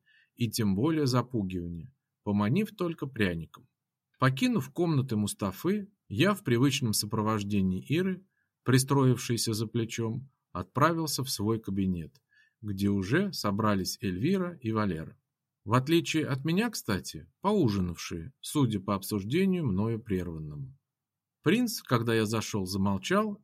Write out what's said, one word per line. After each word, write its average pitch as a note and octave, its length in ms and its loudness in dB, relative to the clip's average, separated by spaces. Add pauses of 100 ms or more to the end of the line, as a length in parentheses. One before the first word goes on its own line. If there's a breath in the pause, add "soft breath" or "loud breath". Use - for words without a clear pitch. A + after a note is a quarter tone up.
(360 soft breath)
и A#2+ 140 -2
тем G#2 240 0
более D3 320 2
запугивания, F#2+ 880 -4 (300)
поманив G#2 520 2
только E3+ 300 -4
пряником. F#2+ 600 -4 (520)
Покинув C3 520 0
комнаты D3 460 0
Мустафы, B2+ 760 -2 (160)
я D#3+ 260 2
в G3+ 100 -10
привычном B2 500 2
сопровождении G#2 880 0
Иры, F#3 440 -2 (380)
пристроившейся B2+ 880 4
за A2 140 -2
плечом, A2+ 600 -4 (240)
отправился D3 720 0
в C3 60 -8
свой A2 300 0
кабинет, F#2+ 640 -4 (400 soft breath)
где G2+ 260 0
уже A2 440 2
собрались G2+ 680 0
Эльвира F3 600 0
и A2 100 -2
Валера. F#2+ 460 -2 (480)
В G2+ 80 -4
отличие D#3+ 520 2
от C3+ 200 -2
меня, F#3+ 240 2
кстати, - 600 -6 (120)
поужинавшие, G2 960 0
судя A2+ 400 0
по G2+ 160 -2
обсуждению, D3 680 0
мною A2 360 0
прерванному. D#2 720 -6 (680)
Принц, A3 400 0
когда A2+ 340 0
я A2 100 4
зашел, G#2 400 -2
замолчал G2+ 800 0